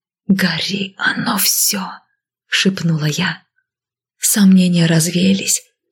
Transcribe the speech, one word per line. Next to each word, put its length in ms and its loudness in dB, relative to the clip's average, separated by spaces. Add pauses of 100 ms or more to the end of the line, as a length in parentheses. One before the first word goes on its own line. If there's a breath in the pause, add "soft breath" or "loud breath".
(280)
«Гори 720 -2
оно 400 -4
всё!» 440 -2 (680)
шепнула 580 -2
я. 360 -4 (760)
Сомнения 680 4
развеялись. 800 0 (280)